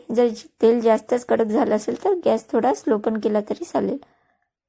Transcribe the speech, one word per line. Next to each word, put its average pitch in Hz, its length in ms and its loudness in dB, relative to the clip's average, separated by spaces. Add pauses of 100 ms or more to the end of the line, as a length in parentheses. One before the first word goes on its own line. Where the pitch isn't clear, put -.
(140)
जर 240 140 4
ज-, 214 180 -10 (160)
तेल 233 180 4
जास्तच 226 440 0
कडक 226 200 0
झालं 226 320 0
असेल - 280 -6
तर 403 100 2 (100)
गॅस 226 280 0
थोडा 254 220 2
स्लो 247 240 -2
पण 220 220 -4
केला 214 200 0
तरी 214 240 -6
चालेल. 202 320 -4 (720)